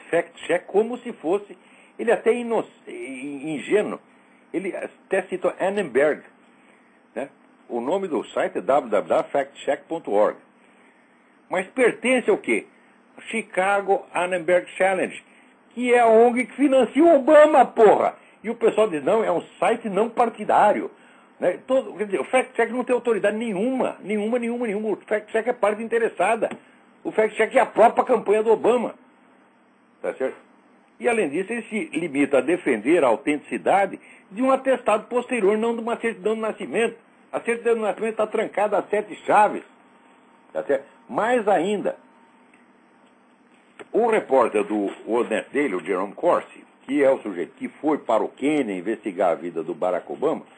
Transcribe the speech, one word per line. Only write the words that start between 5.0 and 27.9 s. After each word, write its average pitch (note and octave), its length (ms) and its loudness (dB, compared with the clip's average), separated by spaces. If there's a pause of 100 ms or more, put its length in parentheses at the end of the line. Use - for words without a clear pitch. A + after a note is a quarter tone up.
citou F3+ 360 -4
Annenberg, D#3 640 0 (920)
né? C3 140 -8 (400)
O A#2+ 100 -6
nome F3+ 300 -4
do A2 160 -2
site - 320 -4
é A2 40 -6
w C3 280 0
w F#2+ 180 0
w D3 220 0
factcheck - 580 -4
ponto D#3+ 240 -8
org. G2+ 260 2 (1120)
Mas F#3 180 -4
pertence B3 600 0
ao F#3 80 4
quê? A2 280 -2 (600)
Chicago G3 840 -2
Annenberg F3+ 580 0
Challenge, F#3 520 -2 (460)
que B3 240 0
é A#3+ 60 6
a A#3 80 6
ong A#3 380 6
que - 80 -18
financia C4+ 500 2
o E4+ 120 8
Obama, D4+ 480 8
porra! C#3 540 4 (260)
E G3+ 60 -6
o A3+ 60 -6
pessoal G#3+ 340 2
diz, D3+ 140 -6
"Não, G3+ 200 2
é F3 80 0
um E3 100 -2 (180)
site A3+ 280 0
não G#3 220 0
partidário." G3 800 2 (480)
Né? F3 260 0
Todo, C4 280 -2
quer F#3+ 120 -6
dizer, G3 140 -4
o - 60 -4
Fact - 280 -2
Check A3+ 160 -2
não A#3+ 140 -4
tem B3+ 100 -2
autoridade G#3+ 440 0
nenhuma, A3+ 640 -4
nenhuma, G#3+ 360 -4
nenhuma, A#3+ 300 -4
nenhuma. G#3+ 220 -4
O F#3 80 -2
Fact - 340 -6
Check A3 160 -2
é B3 60 -2
parte G#3 280 -2
interessada. A3+ 680 -2 (520)
O E3 100 -8
Fact G#3+ 260 0
Check A3 180 0
é B3+ 60 6
a G#3 40 4
própria - 380 4